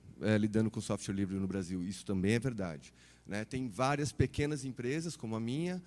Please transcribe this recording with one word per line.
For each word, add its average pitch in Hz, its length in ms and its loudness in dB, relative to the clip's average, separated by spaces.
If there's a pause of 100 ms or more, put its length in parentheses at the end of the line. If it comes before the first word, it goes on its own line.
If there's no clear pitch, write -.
(200)
é, 107 160 6
lidando 107 340 4
com 110 100 -4
software 101 340 -2
livre 98 220 0
no 95 120 0
Brasil, 92 340 -2
isso 92 220 -6
também 98 300 4
é 117 40 4
verdade, 101 540 -4 (340)
né? 104 180 -4
Tem 127 240 -4
várias 135 440 0
pequenas 143 520 0
empresas, 135 520 -4
como 110 180 -4
a 110 60 0
minha, 165 460 -2